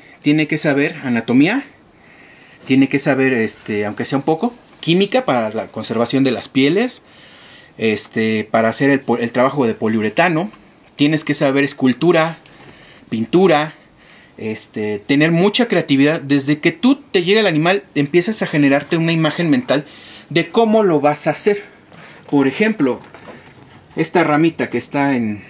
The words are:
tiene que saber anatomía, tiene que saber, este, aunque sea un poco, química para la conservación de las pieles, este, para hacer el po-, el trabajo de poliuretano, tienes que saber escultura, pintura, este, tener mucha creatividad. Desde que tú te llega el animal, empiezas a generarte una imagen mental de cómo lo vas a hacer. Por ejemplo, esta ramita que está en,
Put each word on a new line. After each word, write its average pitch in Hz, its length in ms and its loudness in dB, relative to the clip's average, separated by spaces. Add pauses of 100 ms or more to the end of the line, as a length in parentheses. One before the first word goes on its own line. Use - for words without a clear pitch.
(220)
tiene 151 260 2
que 156 100 -4
saber 151 460 0
anatomía, 135 600 2 (1000)
tiene 135 220 4
que 139 120 0
saber, 131 340 0
este, 107 520 -4
aunque 107 200 -6
sea 143 140 -2
un 139 40 -8
poco, 160 300 -2 (260)
química 196 460 0
para 120 260 -2
la 101 160 -6
conservación 113 560 -2
de 131 80 0
las 104 160 -6
pieles, 175 540 0 (760)
este, 110 720 -2
para 113 200 2
hacer 139 200 0
el 139 120 2
po-, 120 160 -2
el 117 140 -4
trabajo 131 360 0
de 110 60 0
poliuretano, 113 760 -2 (440)
tienes 147 280 0
que 147 100 -2
saber 139 300 0
escultura, 160 720 0 (720)
pintura, 156 640 2 (600)
este, 107 640 -8
tener 151 320 0
mucha 175 360 2
creatividad. 151 540 2
Desde 139 380 0
que 170 120 0
tú 254 240 0 (160)
te 180 120 0
llega 202 180 2
el 208 60 2
animal, 175 360 0 (120)
empiezas 175 460 0
a 185 60 -4
generarte 143 500 0
una 165 140 0
imagen 160 380 0
mental 139 360 0 (440)
de 160 200 -2
cómo 220 340 2
lo 160 180 2
vas 147 260 0
a 156 40 0
hacer. 202 320 0 (640)
Por 139 180 2
ejemplo, 147 520 -2 (960)
esta 160 280 0
ramita 151 460 0
que 123 80 -4
está 139 380 -2
en, 107 340 -4